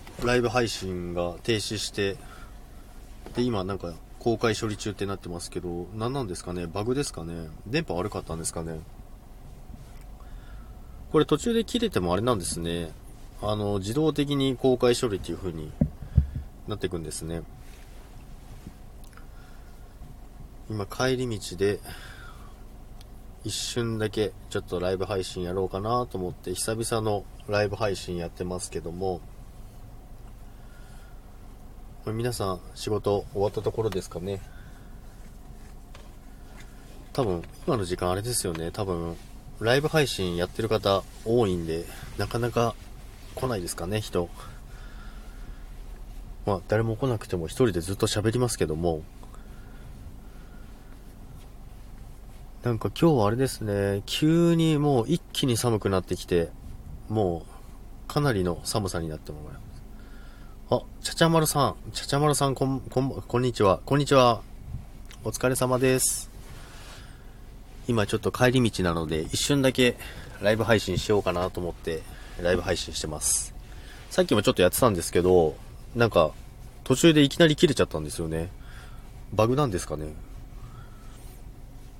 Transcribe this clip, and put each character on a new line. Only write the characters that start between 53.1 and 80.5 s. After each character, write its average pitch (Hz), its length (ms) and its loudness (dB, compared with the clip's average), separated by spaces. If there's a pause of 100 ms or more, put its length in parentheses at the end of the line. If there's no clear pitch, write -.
日 143 80 6
は 101 80 8
あ 104 40 6
れ 117 60 0
で 131 100 2
す - 140 -6
ね。 101 440 2
急 170 500 6
に 160 220 6
も 143 260 6
う - 40 0
一 170 140 2 (100)
気 - 140 0
に 123 100 6
寒 113 240 4
く 101 100 2
な 95 120 4
っ - 20 -8
て 90 140 -2
き - 80 -10
て、 85 240 4 (580)
も 95 380 2 (600)
う、 - 40 -10
か - 80 2
な 143 140 4
り 95 100 4
の 87 220 2
寒 104 240 0
さ 90 100 -2
に 82 80 -2
な 78 80 -6
っ 78 40 -10
て - 120 -12
も 76 160 -10
ら 73 40 -12
い 69 60 -12 (1120)
ま 120 120 4
す。 - 20 -12 (180)
あ、 - 40 -14
ち - 60 -2
ゃ - 20 -8
ち - 80 2
ゃ 165 80 8
ま 165 100 6
る 156 80 4
さ 139 200 4
ん。 92 80 0 (180)
ち - 80 -6
ゃ - 60 -8
ち - 60 0
ゃ 139 60 4
ま 151 80 6
る 143 80 6
さ 139 140 4
ん、 131 60 2
こ 135 100 2
ん、 131 160 0
こ - 180 0
ん、 127 260 0
こ 120 140 2
ん - 20 4
に 123 120 2
ち - 100 4
は。 92 220 8
こ 135 100 2
ん 143 40 6
に 143 60 4
ち 139 100 6
は。 120 260 8 (840)
お 110 60 -2
疲 - 180 0
れ 131 80 4
様 127 240 4
で 131 200 6
す。 - 300 0 (1600)
今 113 180 4
ち - 100 0
ょ - 20 0
っ - 20 0
と - 120 2
帰 127 200 6
り 123 180 6
道 95 140 0
な 85 100 4
の 82 140 0
で、 78 140 2
一 - 160 -2
瞬 143 240 4
だ 131 100 8
け 123 240 6 (460)
ラ 101 100 6
イ 113 60 8
ブ 110 80 2
配 113 160 6
信 90 160 0
し - 100 0
よ 104 120 6
う 92 40 2
か 90 80 2
な 90 200 0
と 90 100 -6
思 87 80 -2
っ 82 40 -6
て、 80 280 -4 (400)
ラ 87 120 6
イ - 20 8
ブ 90 60 2
配 87 160 2
信 - 160 -6
し - 80 -4
て - 60 -4
ま 76 120 -6
す。 - 340 0 (560)
さ - 120 4
っ 180 40 6
き - 80 2
も 107 80 8
ち - 60 4
ょ 127 40 8
っ - 20 0
と - 80 4
や 90 80 10
っ - 20 6
て - 80 0
た 123 100 8
ん 104 40 6
で 87 80 2
す - 100 -4
け 92 100 6
ど、 85 360 8 (360)
な 117 140 6
ん - 20 2
か、 82 220 6 (540)
途 135 100 6
中 165 180 8
で 151 80 8
い 139 60 8
き - 80 -2
な 170 120 10
り 151 100 4
切 180 100 8
れ 143 80 2
ち - 60 4
ゃ - 20 8
っ - 40 6
た - 120 -2
ん 76 60 -2
で 71 60 -6
す - 80 -6
よ 82 100 -2
ね。 82 200 0 (840)
バ 107 120 6
グ 123 120 4
な 147 80 6
ん 120 60 0
で 92 60 0
す - 80 -2
か 76 120 -4
ね。 78 160 -6 (1900)